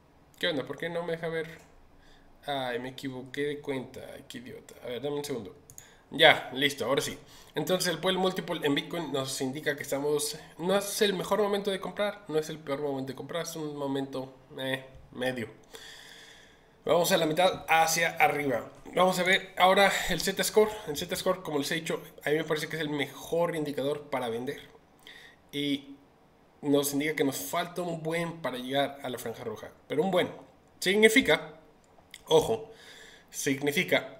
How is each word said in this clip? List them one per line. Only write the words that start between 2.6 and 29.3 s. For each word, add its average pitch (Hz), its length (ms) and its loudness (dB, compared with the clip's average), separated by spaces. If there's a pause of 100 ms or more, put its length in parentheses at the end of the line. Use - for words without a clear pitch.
me 127 120 -8
equivoqué 131 520 -8
de 143 180 -4
cuenta. 127 540 -8
Ay, - 140 -18
qué 127 100 -14
idiota. 113 460 -16
A - 20 -14
ver, 123 160 -6
dame 147 140 -4
un 147 80 -4
segundo. 117 320 -8 (560)
Ya, 147 420 6
listo, 139 300 0
ahora 131 160 2
sí. - 160 -4 (380)
Entonces 180 380 4
el 156 60 -4
Puel 185 200 2
Multiple 180 460 0
en 143 100 4
Bitcoin 147 380 -2
nos 135 280 -2
indica 143 360 -2
que - 60 -10
estamos, 147 540 0 (220)
no 190 180 2
es 196 260 -2
el 202 120 4
mejor 180 260 0
momento 202 300 0
de 185 100 -4
comprar, 202 480 -4
no 156 100 0
es 156 100 0
el 156 100 -10
peor 143 220 -6
momento 135 320 -4
de - 40 -14
comprar, 156 260 -6
es 160 140 -10
un 151 200 -6
momento, 135 580 -4 (240)
eh, 131 260 -4 (280)
medio. 123 360 -4 (1400)
Vamos 170 280 4
a 185 40 6
la 165 100 2
mitad 175 420 2
hacia 160 420 4
arriba. 143 600 0 (240)
Vamos 180 240 4
a 175 60 0
ver 185 320 2
ahora 190 360 8 (160)
el 175 120 0
Z-Score. 196 500 4 (180)
El 147 80 -6
Z-Score, 180 460 -2
como 147 160 -2
les 139 120 -2
he 170 60 0
dicho, 160 260 -4 (220)
a 147 60 0
mí 151 60 6
me 160 80 0
parece 156 240 -2
que 160 80 -6
es 160 60 -4
el 147 80 -4
mejor 160 640 -2
indicador 147 560 -4
para 123 180 -2
vender. 123 320 -6 (920)
Y 143 440 -4 (640)
nos 143 300 2
indica 151 220 -2
que 151 100 0
nos 135 120 0
falta 175 460 -4
un 165 200 -6
buen 165 380 -4
para 127 180 -6
llegar 135 440 -2
a 131 60 -8
la 120 100 -6
franja 120 260 -8